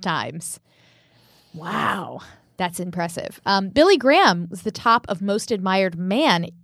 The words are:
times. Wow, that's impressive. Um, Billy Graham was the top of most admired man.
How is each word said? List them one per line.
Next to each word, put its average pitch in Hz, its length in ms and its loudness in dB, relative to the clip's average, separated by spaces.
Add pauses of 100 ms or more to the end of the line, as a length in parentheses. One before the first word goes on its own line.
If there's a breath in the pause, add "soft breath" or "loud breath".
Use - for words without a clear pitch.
times. 151 580 -6 (920 soft breath)
Wow, 160 680 -6 (380 loud breath)
that's 175 220 -4
impressive. 170 640 -6
Um, 196 240 0
Billy 330 260 6
Graham 240 540 4
was 185 100 -12
the 214 100 -4
top 233 380 0
of 190 140 -6
most 202 280 -4
admired 190 480 0
man. 190 500 0 (140)